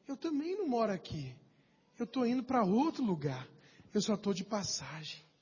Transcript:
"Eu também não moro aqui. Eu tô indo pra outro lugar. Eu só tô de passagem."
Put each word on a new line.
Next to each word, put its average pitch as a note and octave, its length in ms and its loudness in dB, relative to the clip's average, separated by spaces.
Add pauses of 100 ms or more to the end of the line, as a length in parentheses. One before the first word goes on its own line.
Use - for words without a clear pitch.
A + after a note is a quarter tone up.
"Eu C4+ 100 -6
também E4 400 0
não G4 100 0
moro A3+ 240 2
aqui. C#3+ 440 -6 (600)
Eu A#3+ 80 -2
tô B3+ 200 0
indo B3 180 2
pra B3 200 4
outro C4 400 4
lugar. D3 440 0 (460)
Eu G#3 80 2
só G#3 160 2
tô G3+ 160 0
de F3 100 -4
passagem." D#3 840 -6 (160)